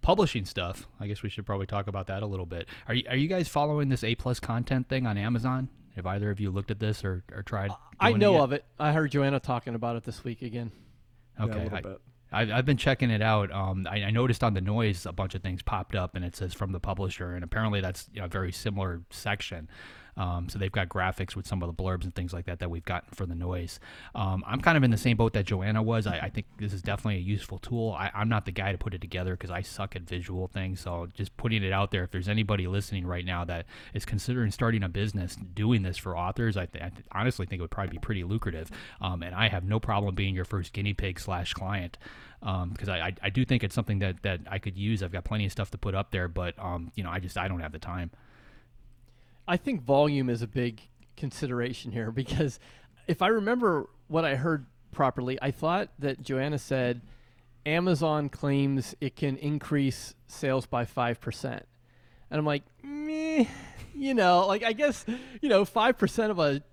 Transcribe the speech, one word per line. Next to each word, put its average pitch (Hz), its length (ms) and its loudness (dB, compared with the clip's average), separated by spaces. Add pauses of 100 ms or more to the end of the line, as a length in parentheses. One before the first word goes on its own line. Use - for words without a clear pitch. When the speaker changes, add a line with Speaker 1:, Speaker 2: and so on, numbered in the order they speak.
Speaker 1:
publishing 175 420 4
stuff, 90 420 -6 (140)
I 104 80 -6
guess 104 160 -6
we 104 60 -2
should 98 160 -8
probably 98 220 -2
talk 101 200 -2
about 98 200 -4
that 98 160 -4
a - 20 -4
little 95 200 -4
bit. 85 220 -8 (220)
Are 113 40 0
you, 123 160 2
are 127 60 0
you 147 140 4
guys 180 180 2
following 147 400 2
this 127 160 2
A 117 120 2
plus - 260 -2
content 123 480 0
thing 127 180 0
on 104 100 0
Amazon? 123 520 0 (260)
Have 90 120 -4
either 101 220 0
of 98 120 -2
you 98 100 0
looked 98 200 -2
at 104 80 -4
this 107 260 0
or, 92 260 -2
or - 100 -10
tried 98 300 -2 (300)
Speaker 2:
I 202 80 8
Speaker 1:
doing 208 120 6
it 208 40 10
Speaker 2:
know 202 80 10
Speaker 1:
yet? 156 80 10
Speaker 2:
of 131 100 4
it. 139 140 -2 (120)
I 151 140 4
heard 151 200 4
Joanna 139 280 4
talking 120 360 -2
about 117 200 -2
it 113 80 -6
this - 220 -8
week 117 160 -6
again. 117 320 -6 (680)
Speaker 3:
Yeah, 110 60 2
a - 20 2
Speaker 1:
Okay. 107 160 -2
Speaker 3:
little 104 140 -4
Speaker 1:
I, 85 40 -4
Speaker 3:
bit. 95 200 -10 (300)
Speaker 1:
I've, 110 200 0
I've 127 140 2
been 139 120 4
checking 131 340 2
it 107 100 2
out. 107 300 4
Um, 95 380 -2
I, 101 140 -2
I 101 80 0
noticed 120 320 4
on 110 120 4
the 95 60 2
noise 104 440 2
a 82 80 -6
bunch 95 220 -2
of 92 60 -4
things 90 200 -4
popped - 340 -4
up, 90 200 0
and 90 100 -2
it 90 100 -6
says 90 180 -4
"from 95 180 -4
the 92 80 -4
publisher," 92 540 -2
and 87 100 -6
apparently 104 380 2
that's, 92 300 -4
you - 80 -10
know, 95 60 -4
a - 20 -4
very 92 240 -2
similar 95 580 -2
section. 90 600 -6 (480)
Um, 87 300 -2
so - 100 -8
they've 95 140 0
got 92 160 2
graphics 92 480 -2
with 95 100 -6
some 95 160 -2
of 85 60 -2
the 85 160 -4
blurbs 92 200 0
and 90 120 -6
things 90 180 -4
like 85 120 -6
that 87 140 -6
that 90 120 -4
we've 85 140 -6
gotten 87 260 -4
for - 140 -6
the 85 100 -4
noise. 90 440 -4 (340)
Um, 95 340 0
I'm 131 140 -2
kind 165 160 6
of 135 60 8
in 123 80 8
the 107 60 6
same 117 200 4
boat 113 160 4
that 101 120 2
Joanna 107 380 2
was. 110 240 2
I, 87 120 0
I 82 100 -2
think - 180 -6 (100)
this 104 160 -2
is 95 80 -4
definitely 107 360 0
a 90 60 -2
useful 98 360 -2
tool. 113 400 -2
I, 98 140 -2
I'm 107 160 0
not 107 160 2
the 98 80 -4
guy 98 180 0
to 90 60 -2
put 98 160 -4
it 85 80 -6
together 90 340 -2
'cause 90 160 -8
I 87 100 -4
suck - 340 -6
at 87 80 -8
visual 90 440 -4
things. 92 320 -4
So 85 340 -6
just - 240 -8
putting 110 260 0
it 95 100 2
out 98 180 2
there, 92 120 0
if 90 80 -4
there's 92 180 -2
anybody 104 380 2
listening 95 380 -2
right 90 200 -4
now 87 200 -2
that 85 200 -6 (280)
is 104 120 -4
considering 113 460 0
starting 113 320 2
a 90 60 -2
business 98 460 -2
doing 104 460 2
this 90 160 -2
for 90 200 -4
authors, 95 380 0
I, 92 100 -2
th-, - 180 -10
I 87 60 -6
th-, - 220 -14
honestly 101 340 0
think 90 140 -4
it 87 40 -2
would 82 80 -6
probably 98 200 -2
be 82 80 -8
pretty 95 240 -2
lucrative. 87 480 -4 (300)
Um, 90 200 -2
and 90 140 -8
I 104 140 4
have 92 160 -2
no 107 140 2
problem 101 360 2
being 98 180 0
your 90 120 -2
first 90 260 -4
guinea 98 220 0
pig 95 260 -2
slash 90 340 -4
client, 95 440 -4 (440)
um, 92 320 -2
'cause - 140 -4
I, 92 120 0
I, 90 140 0 (100)
I 98 60 2
do 123 140 2
think 120 220 4
it's 95 100 -2
something 104 240 0
that, 92 240 0
that 92 160 0 (100)
I 95 100 -4
could 92 180 -6
use. 101 260 0
I've 87 80 -6
got 90 140 -6
plenty 107 200 0
of 92 60 -2
stuff - 200 -4
to - 60 -10
put 98 160 -4
up 95 180 -2
there, 90 180 0
but, 87 280 -4
um, 87 380 -6
you 101 80 -4
know, 87 60 -4
I 90 100 -4
just, 90 180 -6
I 92 120 -2
don't 90 100 -2
have 80 140 -6
the 82 60 -10
time. 87 320 -6 (1400)
Speaker 2:
I 175 100 2
think 196 260 -2
volume 139 460 4
is 117 120 0
a 117 60 -4
big 120 340 -2 (360)
consideration 123 760 -4
here 113 200 -2
<laughs> 123 120 -2
because - 360 0 (480)
if 180 140 0
I 185 60 4
remember 214 640 4 (180)
what 160 180 2
I 139 100 2
heard 143 300 0 (260)
properly, 131 500 0
I 135 100 0
thought 170 380 0 (100)
that 139 220 -2
Joanna 139 360 0
said 123 440 0 (640)
Amazon 156 640 4
claims 139 720 2
it 135 140 -4
can 135 220 -2
increase 147 760 0 (140)
sales 131 380 0
by 120 200 -2
five 120 340 -2
percent. 120 460 -6 (640)
And 151 80 0
I'm 151 60 0
like, 143 180 0 (200)
"Meh," 302 600 0 (480)
you 269 200 -2
know, 185 340 8
like, 208 160 2
I 226 100 2
guess, - 320 0 (360)
you 294 80 0
know, 202 160 8
five 240 320 4
percent 214 340 2
of 180 80 0
a 143 220 4 (120)